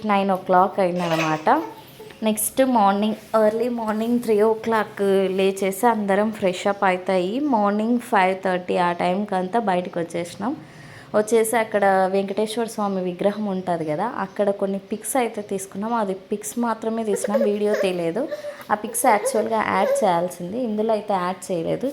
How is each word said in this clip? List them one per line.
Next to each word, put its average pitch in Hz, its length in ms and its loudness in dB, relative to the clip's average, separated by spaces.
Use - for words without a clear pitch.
నైన్ 196 200 2
ఓ 185 60 2
క్లాక్ 185 360 6
అయిందనమాట. 165 640 0
నెక్స్ట్ - 340 0
మార్నింగ్, 202 380 2
ఎర్లీ 233 240 2
మార్నింగ్ 226 460 0
త్రీ 220 160 2
ఓ 220 120 4
క్లాక్ 214 360 0
లేచేసి 190 460 0
అందరం 208 440 0
ఫ్రెష్ 185 280 0
అప్ 202 220 0
అవుతాయి. 185 440 0
మార్నింగ్ 214 440 2
ఫైవ్ 190 240 4
థర్టీ 185 320 -2
ఆ 175 40 2
టైంకి 185 400 0
అంతా 185 180 -2
బయటకు 180 320 -2
వచ్చేసినాం. 170 500 -6
వచ్చేసి 220 400 2
అక్కడ 214 280 2
వెంకటేశ్వర 208 600 -2
స్వామి 196 340 -2
విగ్రహం 202 360 -2
ఉంటుంది 175 360 -2
కదా, 180 160 -2
అక్కడ 202 220 -2
కొన్ని 196 180 -2
పిక్స్ - 320 -6
అయితే 214 180 -6
తీసుకున్నాం. 196 420 -6
అది 190 120 -2
పిక్స్ 208 240 -6
మాత్రమే 226 420 -2
తీసినాం, 202 300 0
వీడియో 208 220 0
తీయలేదు. 180 400 -2
ఆ 208 120 2
పిక్స్ - 220 -4
యాక్చువల్గా 220 540 2
యాడ్ 208 260 2
చేయాల్సింది, 175 560 0
ఇందులో 214 280 0
అయితే 208 160 -4
యాడ్ 185 260 -6
చేయలేదు, 170 420 -2